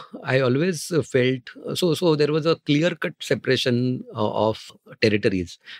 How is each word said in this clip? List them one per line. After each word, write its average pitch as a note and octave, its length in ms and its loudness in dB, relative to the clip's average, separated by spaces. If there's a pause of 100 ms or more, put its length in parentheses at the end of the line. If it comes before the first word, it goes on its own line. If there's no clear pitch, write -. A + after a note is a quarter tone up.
(220)
I C3 180 2
always, C#3+ 500 0
uh, E3 100 2
felt, B2+ 400 0 (260)
uh, - 80 -6
so, E3 200 0
so D#3+ 200 2
there D3 160 2
was D3+ 140 -2
a D#3+ 120 2
clear-cut D#3+ 640 0
separation, B2+ 840 0 (100)
uh, G#2+ 340 0
of - 220 -6 (300)
territories, G2+ 580 0 (220)